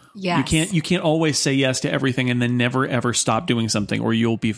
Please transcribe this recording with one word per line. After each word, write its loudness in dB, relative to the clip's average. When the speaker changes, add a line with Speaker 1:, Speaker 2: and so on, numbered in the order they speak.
Speaker 1:
You -16
Speaker 2:
Yes. 0
Speaker 1:
can't, 0
you 0
can't 0
always 2
say 0
yes 2
to -2
everything 0
and 0
then 0
never, 2
ever 0
stop 0
doing 0
something, -2
or 0
you'll 2
be, -2